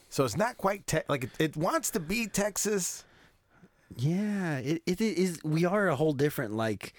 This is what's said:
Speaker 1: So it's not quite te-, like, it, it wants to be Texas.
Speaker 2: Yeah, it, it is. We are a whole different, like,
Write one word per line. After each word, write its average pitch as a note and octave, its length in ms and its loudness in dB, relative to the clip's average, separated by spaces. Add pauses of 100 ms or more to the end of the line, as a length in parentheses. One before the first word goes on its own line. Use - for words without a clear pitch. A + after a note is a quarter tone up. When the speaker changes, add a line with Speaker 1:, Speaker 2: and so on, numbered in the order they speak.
Speaker 1:
So C#3 160 0
it's A#2+ 120 -2
not A3+ 220 0
quite G3+ 280 -2
te-, - 120 0 (100)
like, C#3 160 0
it, B2 140 -8
it D#3+ 180 0
wants A3 340 0
to G#3 100 -2
be G#3 260 -4
Texas. G3+ 760 -2 (920)
Speaker 2:
Yeah, F3+ 640 0
it, C3 280 -2
it F3+ 140 0
is. F#3 440 0
We D#3 200 2
are F#3+ 240 4
a D3 80 2
whole D#3 160 4
different, C#3 420 0
like, A2 440 -2